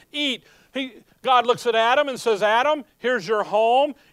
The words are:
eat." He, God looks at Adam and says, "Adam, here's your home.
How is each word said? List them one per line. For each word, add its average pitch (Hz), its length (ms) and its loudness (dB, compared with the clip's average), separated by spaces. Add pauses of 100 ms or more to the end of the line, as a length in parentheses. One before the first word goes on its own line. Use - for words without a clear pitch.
(120)
eat." 285 320 -6 (320)
He, 262 260 -10 (220)
God 247 240 2
looks 240 180 0
at 233 80 0
Adam 247 340 2
and 247 140 -8
says, 208 220 0
"Adam, 254 420 0 (140)
here's 233 280 -4
your 214 160 0
home. 233 520 0 (160)